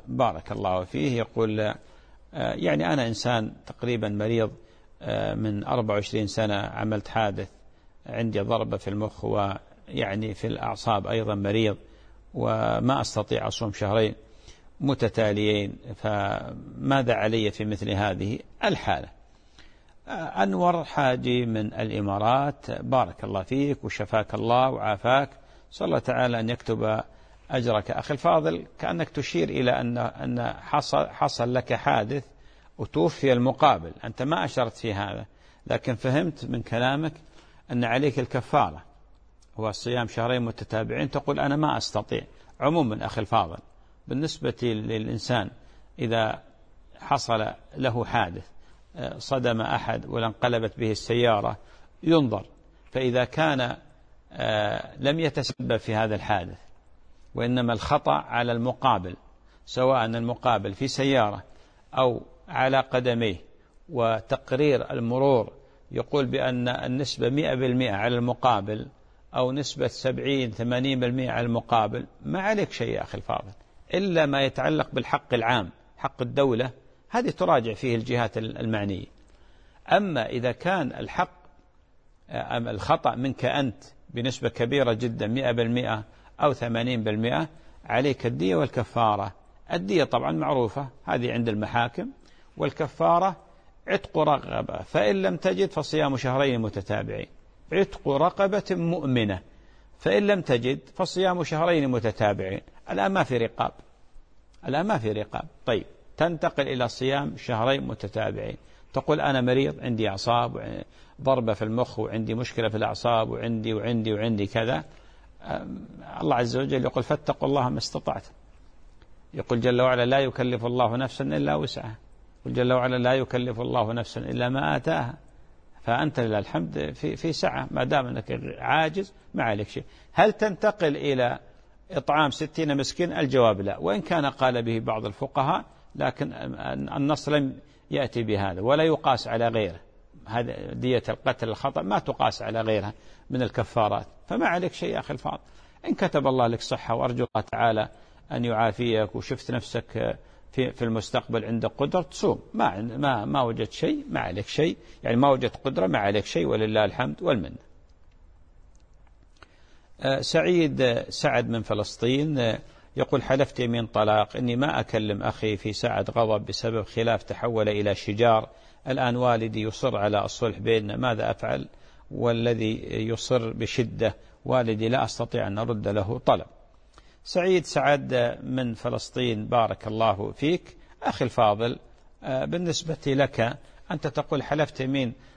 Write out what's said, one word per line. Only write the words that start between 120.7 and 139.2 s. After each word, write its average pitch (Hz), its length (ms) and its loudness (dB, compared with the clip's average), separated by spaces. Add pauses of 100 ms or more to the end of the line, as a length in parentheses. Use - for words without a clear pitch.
نفسا 131 280 -4
إلا 147 300 0
وسعها." 147 420 -4 (440)
يقول 123 140 -6
جل 123 180 2
وعلا: 127 260 2
"لا 123 160 4
يكلف 123 460 -2
الله 123 320 0
نفسا 117 280 -6
إلا 123 280 -2
ما 143 280 0
آتاها." 151 380 -2 (680)
فأنت 135 380 0
لله 107 180 2
الحمد 147 560 -4
في، 156 220 -4
في 165 160 -2
سعة، 131 380 -2
ما 131 140 0
دام 131 220 0
أنك 123 340 -6 (180)
عاجز 160 540 0 (220)
ما 131 100 -2
عليك 104 240 -2
شيء. - 160 -10 (280)
هل 202 200 6
تنتقل 202 640 0
إلى 131 420 0 (520)
إطعام 147 400 2
ستين 151 460 -2
مسكين؟ 170 360 0
الجواب 123 480 6
لا، 98 180 -4
وإن 202 220 0
كان 160 260 0
قال 127 360 2
به 113 180 -2
بعض 113 260 -4
الفقهاء، 139 580 -2 (300)
لكن 139 380 -2 (640)
النص 143 320 0
لم 143 300 2 (320)
يأتي 127 320 -2
بهذا، 98 380 0
ولا 143 240 4
يقاس 139 440 2